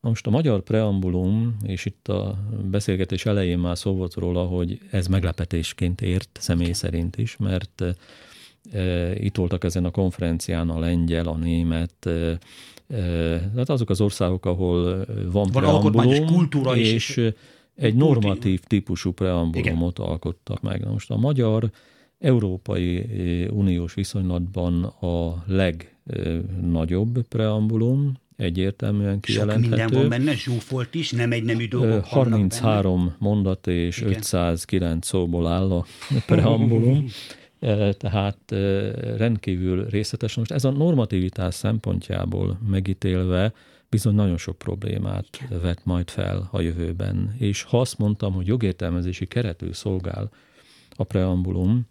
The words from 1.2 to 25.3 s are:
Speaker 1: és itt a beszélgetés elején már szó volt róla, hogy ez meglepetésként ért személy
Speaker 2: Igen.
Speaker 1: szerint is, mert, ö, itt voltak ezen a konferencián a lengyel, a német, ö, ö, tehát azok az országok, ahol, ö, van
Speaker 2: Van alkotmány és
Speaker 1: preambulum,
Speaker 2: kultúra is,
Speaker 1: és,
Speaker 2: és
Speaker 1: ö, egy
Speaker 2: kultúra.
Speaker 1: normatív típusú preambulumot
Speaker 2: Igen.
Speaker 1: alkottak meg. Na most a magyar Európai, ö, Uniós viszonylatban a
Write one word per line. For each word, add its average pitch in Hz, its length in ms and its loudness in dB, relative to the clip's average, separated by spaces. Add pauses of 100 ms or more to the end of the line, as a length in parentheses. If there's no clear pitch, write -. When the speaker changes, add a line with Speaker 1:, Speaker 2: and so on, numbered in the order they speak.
Speaker 1:
és 98 220 -6
itt - 220 -8
a 98 300 -2 (320)
beszélgetés 95 560 0
elején 95 340 2
már 87 180 0
szó 95 180 0
volt 92 180 -4
róla, 90 320 0
hogy 90 340 -2 (120)
ez 90 160 0
meglepetésként 87 960 -2
ért 92 400 -2
személy 85 220 0
Speaker 2:
Igen. 87 120 0
Speaker 1:
szerint 85 420 -4
is, 113 200 -4
mert, 92 460 -4 (920)
ö, 90 380 0
itt 101 240 -4
voltak 92 280 0
ezen 87 220 0
a 85 60 -2
konferencián 85 760 -2
a 82 100 -4
lengyel, 85 480 0
a 80 80 -4
német, 82 680 -2
ö, 82 260 0 (560)
ö, 85 480 -2 (180)
tehát 123 160 -2
azok 123 200 0
az 95 120 2
országok, 92 440 0
ahol, 90 400 2
ö, 95 460 -4
van 98 200 2
Speaker 2:
Van 131 120 2
alkotmány 104 460 6
és 135 60 6
Speaker 1:
preambulum, 160 240 4 (100)
Speaker 2:
kultúra 131 260 0
is, 113 120 4
Speaker 1:
és, 110 60 4
Speaker 2:
és 113 240 -2
Speaker 1:
ö, 117 100 2 (480)
egy 120 160 2
Speaker 2:
kultúra. 127 140 6 (140)
Speaker 1:
normatív 98 400 2
típusú 95 520 0
preambulumot 85 880 0
Speaker 2:
Igen. - 100 -4
Speaker 1:
alkottak - 520 -6
meg. 98 220 -4
Na 104 80 -4
most 107 200 -6
a 110 60 -2
magyar 113 540 2 (480)
Európai, 92 840 0 (120)
ö, 87 340 0
Uniós 90 420 0
viszonylatban 90 880 -2
a 85 640 -4